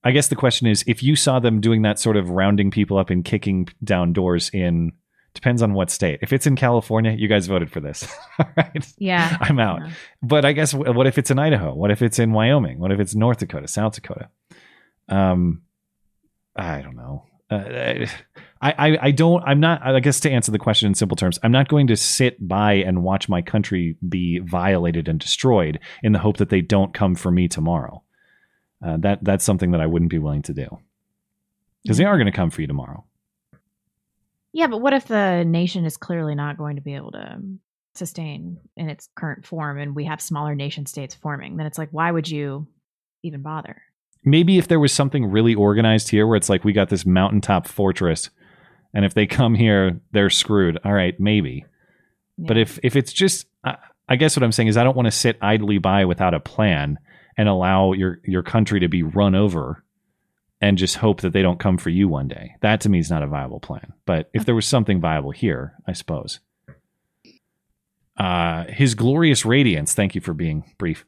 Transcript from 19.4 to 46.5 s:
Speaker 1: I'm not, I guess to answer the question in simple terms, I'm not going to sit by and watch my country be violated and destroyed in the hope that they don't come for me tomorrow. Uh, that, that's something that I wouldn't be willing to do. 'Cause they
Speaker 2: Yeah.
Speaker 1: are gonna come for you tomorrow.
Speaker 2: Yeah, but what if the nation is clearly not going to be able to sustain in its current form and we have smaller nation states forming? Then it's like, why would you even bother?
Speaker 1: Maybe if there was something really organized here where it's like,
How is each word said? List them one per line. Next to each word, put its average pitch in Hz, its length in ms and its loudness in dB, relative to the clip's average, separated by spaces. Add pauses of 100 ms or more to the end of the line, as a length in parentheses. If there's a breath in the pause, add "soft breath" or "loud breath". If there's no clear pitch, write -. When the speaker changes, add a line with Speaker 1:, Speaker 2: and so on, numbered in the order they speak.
Speaker 1:
I'm 139 140 2
not, 160 240 2
I 131 180 2
guess 139 200 2
to 151 100 0
answer 117 200 0
the 104 80 0
question 107 280 2
in 98 60 2
simple 95 240 0
terms, 90 260 0
I'm 113 80 4
not 135 160 4
going 143 200 4
to 113 100 4
sit - 500 -2
by 101 260 2
and 92 300 2
watch 92 240 -2
my 90 140 0
country 87 560 -2 (100)
be 87 320 -2
violated 87 680 0
and 80 120 -2
destroyed 87 600 0 (240 loud breath)
in 107 100 2
the 98 60 2
hope 101 180 0
that 98 120 0
they 95 120 2
don't 95 320 0
come 92 220 0
for 90 160 -2
me 90 160 2
tomorrow. 85 560 -4 (840)
Uh, 82 120 -4
that, 98 260 -2
that's 98 200 0
something 92 280 0
that 85 100 0
I 78 60 0
wouldn't 85 240 0
be 85 80 -2
willing 73 240 -4
to 73 100 -8
do. 69 140 -8 (1200)
'Cause 107 100 2
they 165 60 4
Speaker 2:
Yeah. 202 80 2
Speaker 1:
are 190 80 4
gonna 101 120 2
come 87 200 -2
for - 100 -10
you 73 60 -6
tomorrow. 69 360 -10 (1500)
Speaker 2:
Yeah, 320 140 0
but 226 120 -4
what 269 140 2
if 262 140 -2
the 190 380 0
nation 170 400 0
is 156 120 -6
clearly 156 380 -6
not 147 220 -6
going 147 200 -8
to 139 40 -12
be 143 140 -12
able - 160 -14
to - 300 -16 (540)
sustain 165 600 -12 (200)
in 160 120 -8
its - 260 -16
current 147 300 -10
form 151 340 -8
and 143 160 -10
we 147 100 -6
have 156 160 -8
smaller 151 340 -6
nation 143 300 -8
states 135 300 -12
forming? 143 420 -10
Then 156 80 -6
it's 151 120 -10
like, 156 140 -10
why 160 200 -2
would 165 180 -2
you 147 380 -8 (560)
even 151 180 -12
bother? 151 400 -12 (420)
Speaker 1:
Maybe 170 340 6
if 170 100 2
there 165 120 4
was 143 140 4
something 139 320 0
really 110 300 4
organized 107 540 4
here 107 180 4
where 113 80 4
it's 98 140 0
like, 95 140 2